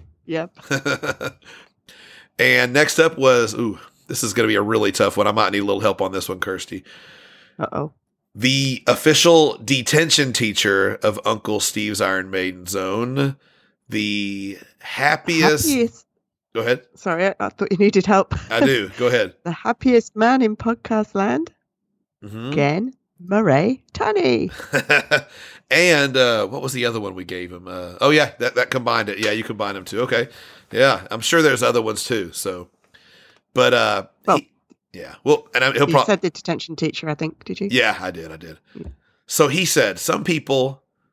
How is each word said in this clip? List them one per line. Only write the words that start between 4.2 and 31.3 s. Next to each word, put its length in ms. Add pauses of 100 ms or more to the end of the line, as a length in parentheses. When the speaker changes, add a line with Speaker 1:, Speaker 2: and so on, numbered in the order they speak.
Speaker 2:
is 80
gonna 160
be 80
a 60
really 280
tough 260
one. 120
I 40
might 200
need 80
a 40
little 180
help 180
on 120
this 160
one, 120
Kirsty. 420 (760)
Speaker 1:
Uh-oh. 340 (420)
Speaker 2:
The 520
official 720
detention 760
teacher 680
of 240
Uncle 340
Steve's 400
Iron 300
Maiden 360
Zone, 720 (520)
the 720 (220)
happiest 880
Speaker 1:
Happiest. 380 (480)
Speaker 2:
Go 80
ahead. 320
Speaker 1:
Sorry, 320
I, 120
I 120
thought 200
you 60
needed 300
help. 280 (160)
Speaker 2:
I 140
do. 320
Go 120
ahead. 300
Speaker 1:
<laughs> 60
The 80
happiest 640
man 260
in 140
podcast 580
land, 380 (720)
Speaker 2:
Mm-hmm. 300
Speaker 1:
Gen 400 (260)
Murray 720
Tunney. 580 (220)
Speaker 2:
<laughs> 560 (420)
And, 480
uh, 300
what 120
was 140
the 100
other 160
one 140
we 100
gave 260
him? 160
Uh, 360
oh, 80
yeah, 300
that, 160
that 140
combined 380
it. 100
Yeah, 120
you 120
combined 360
them 80
too. 160
Okay. 260 (420)
Yeah, 400
I'm 120
sure 180